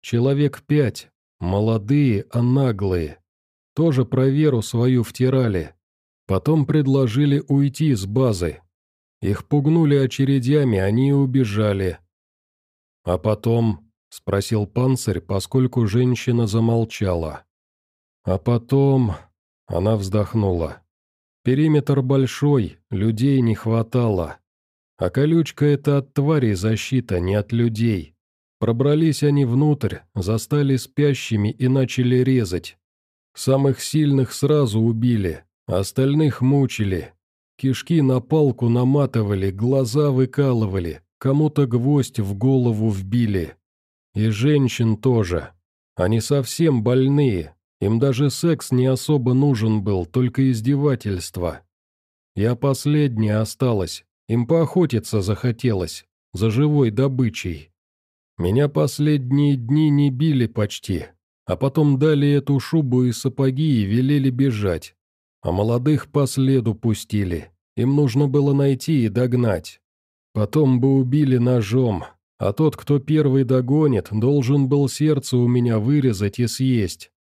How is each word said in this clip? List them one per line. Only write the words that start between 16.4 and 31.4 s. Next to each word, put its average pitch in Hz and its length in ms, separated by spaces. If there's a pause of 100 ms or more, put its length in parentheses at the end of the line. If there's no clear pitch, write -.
замолчала. 107 1000 (800)
«А 92 120
потом...» — 123 760 (540)
она 101 280
вздохнула. 95 840 (640)
Периметр 143 560
большой, 135 800 (120)
людей 113 480
не 113 160
хватало. 113 840 (580)
А 90 120
колючка — 147 580
это 147 320
от 139 140
тварей 139 400
защита, 104 680
не 95 140
от 104 180
людей. 113 640 (440)
Пробрались 143 640
они 143 220
внутрь, 135 540 (160)
застали 127 600
спящими 123 720